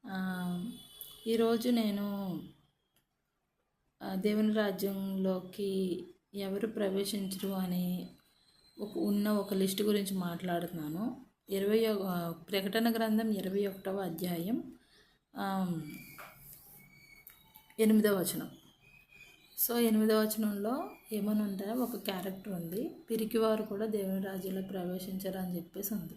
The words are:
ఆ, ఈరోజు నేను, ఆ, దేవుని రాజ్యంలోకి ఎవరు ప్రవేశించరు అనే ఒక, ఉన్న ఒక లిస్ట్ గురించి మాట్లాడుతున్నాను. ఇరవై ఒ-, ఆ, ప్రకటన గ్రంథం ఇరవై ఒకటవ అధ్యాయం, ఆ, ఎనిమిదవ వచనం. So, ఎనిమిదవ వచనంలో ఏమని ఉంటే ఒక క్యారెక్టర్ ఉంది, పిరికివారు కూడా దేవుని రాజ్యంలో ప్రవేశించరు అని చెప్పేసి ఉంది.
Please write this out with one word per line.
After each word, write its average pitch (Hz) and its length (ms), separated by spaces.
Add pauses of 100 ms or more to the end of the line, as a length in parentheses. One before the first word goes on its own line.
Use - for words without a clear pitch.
ఆ, 185 640 (560)
ఈరోజు 226 420
నేను, 202 680 (1600)
ఆ, 190 120
దేవుని 214 380
రాజ్యంలోకి 190 1500 (320)
ఎవరు 202 320
ప్రవేశించరు 196 800
అనే 180 640 (680)
ఒక, 208 180
ఉన్న 208 320
ఒక 208 240
లిస్ట్ 190 280
గురించి 202 360
మాట్లాడుతున్నాను. 175 1080 (240)
ఇరవై 202 380
ఒ-, 208 160
ఆ, 175 280
ప్రకటన 202 600
గ్రంథం 226 380
ఇరవై 196 360
ఒకటవ 196 320
అధ్యాయం, 180 760 (640)
ఆ, 190 340 (2000)
ఎనిమిదవ 214 380
వచనం. - 320 (1200)
So, 240 80
ఎనిమిదవ 220 440
వచనంలో 214 680 (240)
ఏమని 214 280
ఉంటే 196 300
ఒక 233 240
క్యారెక్టర్ 190 580
ఉంది, 185 420 (140)
పిరికివారు 220 540
కూడా 208 220
దేవుని 190 360
రాజ్యంలో 190 400
ప్రవేశించరు 190 760
అని 180 180
చెప్పేసి 190 380
ఉంది. 165 240